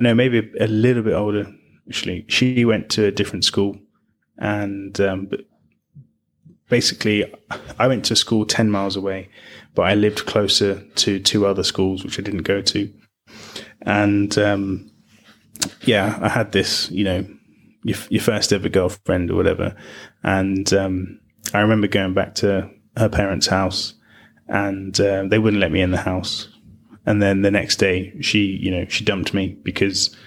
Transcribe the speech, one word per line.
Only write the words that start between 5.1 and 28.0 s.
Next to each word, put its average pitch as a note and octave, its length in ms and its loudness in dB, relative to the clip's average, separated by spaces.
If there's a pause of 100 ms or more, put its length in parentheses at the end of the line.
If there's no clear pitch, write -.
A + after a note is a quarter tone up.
but - 140 -6 (1300)
basically, G#2+ 640 0 (460)
I A2+ 80 4
went B2+ 200 0
to A2+ 100 0
school G#2+ 300 2
ten A2 240 2
miles G2 260 -2
away, F#2+ 320 -6 (460)
but - 80 2
I F#2 120 4
lived G#2 320 2
closer G2 560 0 (140)
to G2 240 0
two G2+ 260 2
other F#2+ 160 0
schools, F#2+ 400 0
which - 160 -8
I G2 40 -8
didn't F#2+ 200 -4
go G2+ 200 0
to. G2+ 300 -2 (920)
And, G2+ 560 2
um, G2 520 0 (920)
yeah, G#2+ 400 2
I G#2 60 2
had A2 240 -2
this, - 380 0
you G2 140 -2
know, F#2+ 220 -2 (580)
your, A2 140 -4 (100)
your G#2+ 140 0
first G#2 300 0
ever F#2+ 160 0
girlfriend F2+ 640 0
or F#2 60 0
whatever. F2+ 400 0 (460)
And, G2 500 0
um, F#2+ 480 -2 (320)
I G#2 80 2
remember G#2+ 260 4
going F#2+ 280 0
back G2 220 -2
to G2 340 0 (260)
her A2 120 2
parents' G2 380 0
house, F#2 480 -2 (540)
and, G2 520 -4
uh, G2 280 2
they G#2+ 100 4
wouldn't G#2+ 220 2
let E2+ 120 2
me F#2 100 2
in F2+ 80 2
the F2+ 80 0
house. - 500 -4 (580)
And G#2 160 2
then G2 200 4
the G2+ 80 4
next G2 260 0
day, F#2+ 440 0